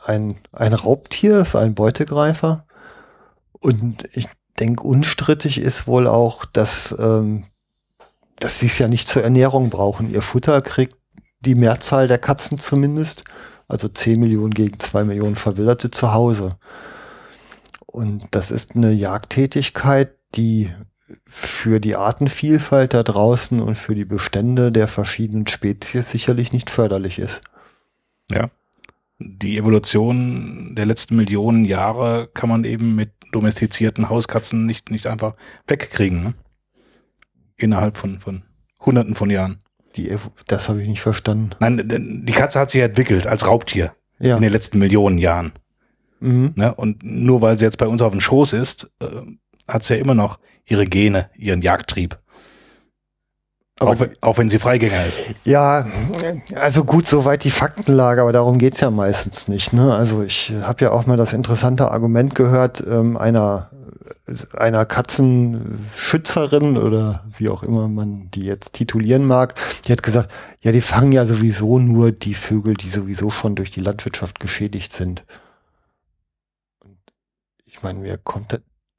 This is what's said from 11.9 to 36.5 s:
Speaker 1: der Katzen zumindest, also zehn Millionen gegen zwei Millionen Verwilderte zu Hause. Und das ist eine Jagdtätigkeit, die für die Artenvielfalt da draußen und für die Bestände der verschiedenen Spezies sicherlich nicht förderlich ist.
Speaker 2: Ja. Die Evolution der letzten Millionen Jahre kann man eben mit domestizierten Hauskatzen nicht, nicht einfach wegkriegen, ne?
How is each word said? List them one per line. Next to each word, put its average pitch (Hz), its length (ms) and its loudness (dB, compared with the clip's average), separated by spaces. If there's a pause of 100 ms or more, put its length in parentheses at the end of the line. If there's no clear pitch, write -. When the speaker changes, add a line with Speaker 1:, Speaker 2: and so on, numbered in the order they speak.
Speaker 1:
der 123 100 4
Katzen 139 400 -4
zumindest, 147 640 -2 (440)
also - 200 -6
zehn 113 320 0
Millionen 110 360 0
gegen 104 240 -2
zwei - 240 -2
Millionen 104 320 -2
Verwilderte 110 560 -2
zu 117 220 0
Hause. 110 360 2 (1400)
Und 104 460 -6
das 95 180 -2
ist - 260 -6
eine 117 160 4
Jagdtätigkeit, 135 1200 0 (200)
die 110 360 0 (540)
für - 540 -2
die 104 160 -2
Artenvielfalt 139 1000 2
da 120 80 4
draußen 117 600 2
und 110 140 -2
für - 200 -6
die 104 100 -4
Bestände 117 680 0
der 110 160 4
verschiedenen 104 600 -4
Spezies - 640 -4
sicherlich 120 400 -2
nicht 123 180 -4
förderlich 98 480 -2
ist. - 240 -8 (880)
Speaker 2:
Ja. 117 180 -2 (720)
Die 98 380 -8
Evolution 117 1160 0
der 107 100 -4
letzten 110 300 0
Millionen 110 500 2
Jahre 117 680 -2
kann - 160 -4
man 113 160 0
eben 113 300 -2
mit 107 160 -2 (200)
domestizierten 110 800 -2
Hauskatzen 113 560 -2
nicht, - 260 -6
nicht 110 160 -6
einfach 110 280 -6 (300)
wegkriegen, 95 580 -2
ne? 113 100 -6 (1200)